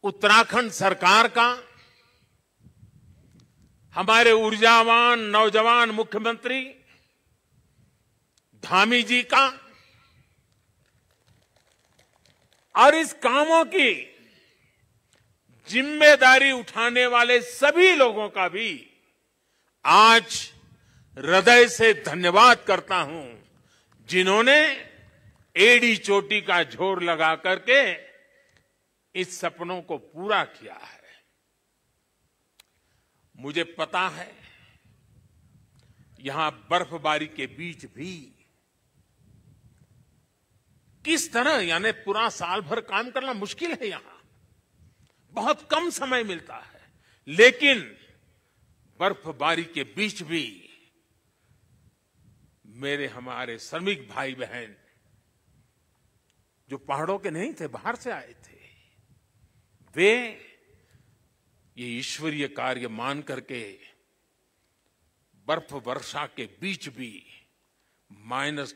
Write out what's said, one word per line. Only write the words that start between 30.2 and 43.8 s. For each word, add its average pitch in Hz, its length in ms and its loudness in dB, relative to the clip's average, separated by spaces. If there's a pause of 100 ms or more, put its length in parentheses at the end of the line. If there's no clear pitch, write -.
किया - 300 -18
है। - 280 -20 (2250)
मुझे 147 280 -8
पता 180 440 -6
है, 165 280 -16 (1800)
यहां 147 300 -6
बर्फबारी 151 760 -4
के 139 200 -12
बीच 160 380 -16
भी 156 500 -18 (2750)
किस 311 280 -4
तरह, 254 280 -2
यानी 180 320 -4
पूरा 214 360 -4
साल 185 320 -6
भर 208 200 -8
काम 226 300 -8
करना 262 220 -8
मुश्किल 226 400 -10
है, 247 140 -10